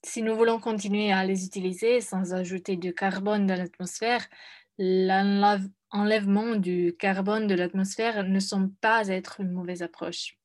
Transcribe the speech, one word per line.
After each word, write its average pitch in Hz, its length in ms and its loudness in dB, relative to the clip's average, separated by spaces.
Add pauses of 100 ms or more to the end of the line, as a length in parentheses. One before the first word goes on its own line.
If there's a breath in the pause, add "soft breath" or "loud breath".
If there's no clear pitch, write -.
Si - 200 -6
nous 220 120 0
voulons 226 240 4
continuer 208 540 0
à 190 120 2
les 190 200 0
utiliser 190 560 0
sans 185 320 -4
ajouter 185 420 -4
du 175 180 -4
carbone 196 520 0
dans 190 100 2
l'atmosphère, 180 720 -4 (500 loud breath)
l'enlève-, 196 920 2 (260)
enlèvement 208 600 2
du 175 440 0
carbone 202 480 0
de 190 80 2
l'atmosphère 196 680 0
ne 190 140 2
semble 196 420 -2
pas 220 260 4
être 185 320 -4
une 185 120 -4
mauvaise 180 300 -6
approche. 170 640 -10